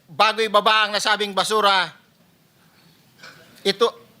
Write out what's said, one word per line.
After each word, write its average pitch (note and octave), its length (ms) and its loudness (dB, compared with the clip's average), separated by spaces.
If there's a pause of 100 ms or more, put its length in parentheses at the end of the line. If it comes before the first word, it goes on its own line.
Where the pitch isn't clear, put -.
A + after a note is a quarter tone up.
bago G#3+ 320 0
ibaba G#3+ 480 2
ang G#3 80 -4
nasabing G#3 360 -2
basura, F#3+ 560 0 (1700)
ito G3 400 -2 (180)